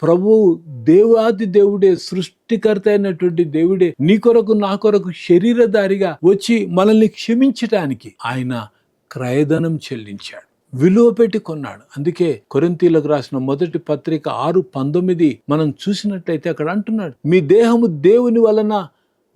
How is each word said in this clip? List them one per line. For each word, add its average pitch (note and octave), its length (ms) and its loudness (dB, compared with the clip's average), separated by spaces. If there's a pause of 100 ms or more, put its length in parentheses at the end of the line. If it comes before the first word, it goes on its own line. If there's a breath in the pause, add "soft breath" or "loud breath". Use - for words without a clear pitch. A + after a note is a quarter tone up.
ప్రభువు F3+ 640 2
దేవాది G#3 760 2
దేవుడే, G3+ 520 2
సృష్టికర్త G3 920 -4
అయినటువంటి F3+ 560 0
దేవుడే E3 560 0
నీ F3+ 180 4
కొరకు, A3+ 340 2
నా G3+ 220 0
కొరకు G3+ 360 0
శరీరధారిగా G3 1120 0
వచ్చి G3 420 2
మనల్ని G#3 400 2
క్షమించటానికి G#3+ 1080 -2 (120)
ఆయన B2 400 -6 (460)
క్రయధనం D3+ 640 -2
చెల్లించాడు, G#2+ 720 -14 (260)
విలువ F#3+ 360 4
పెట్టి A3+ 280 0
కొన్నాడు. C#3 420 -10 (160)
అందుకే D#3 540 -4
కొరింథీయులకు D#3+ 580 2
రాసిన C#3+ 300 -2
మొదటి D3 400 -4
పత్రిక D3+ 500 -6
ఆరు C#3+ 320 -2
పంతొమ్మిది E3 800 -2 (120)
మనం D3+ 240 -2 (140)
చూసినట్లయితే F3+ 600 -6
అక్కడ D#3 200 -6
అంటున్నాడు, G3+ 580 -6
"మీ F3+ 120 4
దేహము A3+ 460 2
దేవుని A3 520 2
వలన G#3+ 500 0 (480)